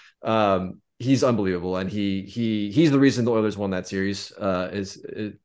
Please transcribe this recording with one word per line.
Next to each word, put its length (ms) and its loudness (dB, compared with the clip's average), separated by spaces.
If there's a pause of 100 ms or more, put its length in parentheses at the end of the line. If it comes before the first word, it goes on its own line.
(240)
Um, 580 0 (160)
he's 260 2
unbelievable, 540 0
and 100 -2
he, 360 -2
he, 480 -2
he's 180 4
the 80 4
reason 260 4
the 80 2
Oilers 240 2
won 140 -4
that 180 -4
series. 440 -4
Uh, 420 -2
is, 240 -6
is, 360 -10 (120)